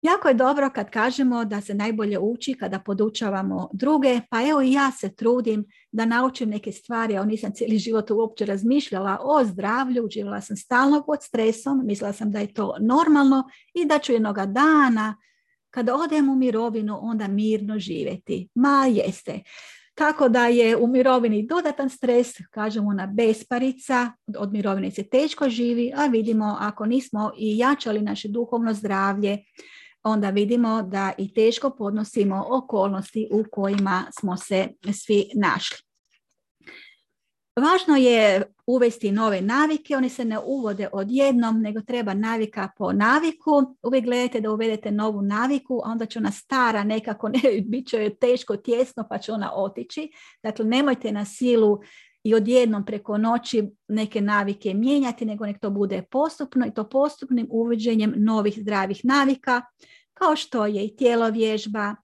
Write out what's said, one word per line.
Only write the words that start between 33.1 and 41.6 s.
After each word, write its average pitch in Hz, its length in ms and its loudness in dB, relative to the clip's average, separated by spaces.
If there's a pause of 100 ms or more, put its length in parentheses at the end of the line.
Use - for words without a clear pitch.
u 214 200 2
kojima 196 520 0 (160)
smo 185 160 -4
se 190 320 -2 (240)
svi 202 420 0
našli. 180 440 -2 (1800)
Važno 320 360 4
je 220 460 6 (240)
uvesti 233 460 2
nove 208 280 0
navike, 294 560 0
one 262 120 0
se 247 160 -6
ne 220 140 -2
uvode 214 540 -4
odjednom, 233 680 2